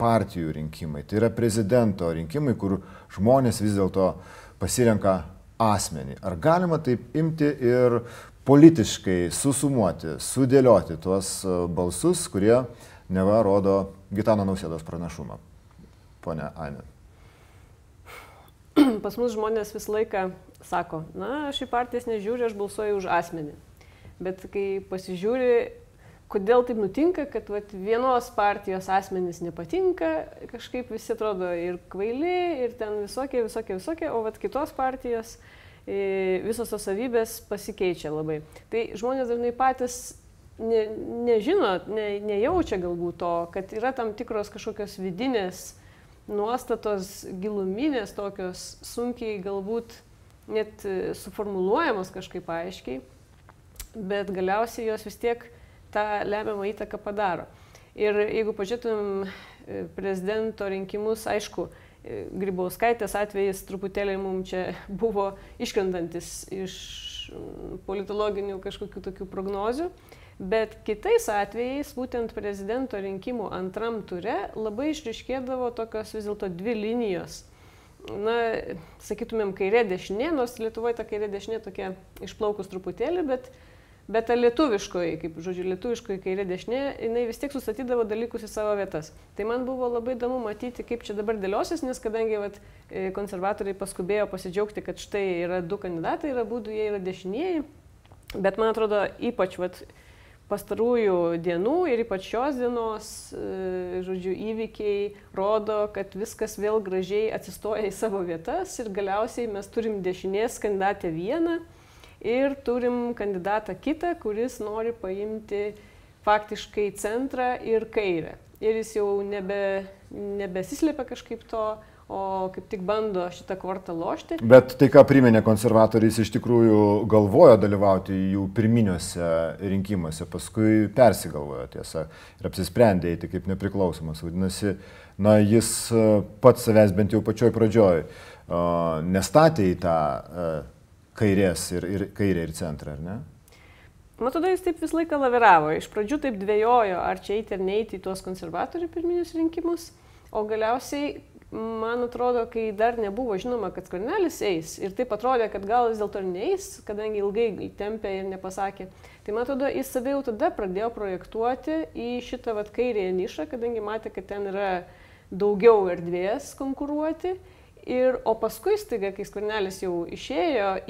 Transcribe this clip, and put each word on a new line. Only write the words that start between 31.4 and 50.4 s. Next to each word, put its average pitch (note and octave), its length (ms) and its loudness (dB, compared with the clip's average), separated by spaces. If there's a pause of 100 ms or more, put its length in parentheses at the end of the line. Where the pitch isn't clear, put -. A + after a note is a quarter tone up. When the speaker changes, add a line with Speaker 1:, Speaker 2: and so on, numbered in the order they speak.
Speaker 2:
ir F3 260 -4 (100)
kvaili, C#4+ 760 -2
ir A#3+ 120 -4
ten G#3 280 -6
visokie, B3+ 400 -4
visokie, A3 320 -6
visokie, D#4+ 320 -6
o, A3+ 160 -2
vat, A3 160 -6
kitos C4 340 -4
partijos, B3+ 600 -4 (460)
e, F#3+ 600 -2
visos A3 300 -4
tos G#3 160 -6
savybės A3+ 560 -2
pasikeičia F#3 680 -4
labai. D#3 280 -4 (280)
Tai A3+ 280 -2
žmonės B3 340 -2
dažnai A#3+ 240 0
patys B3+ 640 -2 (380)
ne-, A3+ 340 0 (340)
nežino, A#3+ 640 4
ne-, G#3 360 -4
nejaučia G#3+ 600 0
galbūt F3 400 -4
to, F3 140 0 (160)
kad G3 260 -8
yra B3 180 -2
tam A3+ 220 -4
tikros G#3+ 360 -6
kažkokios G#3+ 460 -10
vidinės F#3+ 680 -4 (560)
nuostatos, G#3 1080 -4
giluminės, G3+ 840 -2
tokios G3 480 -8 (160)
sunkiai A#3+ 580 -6
galbūt G3 600 -6 (440)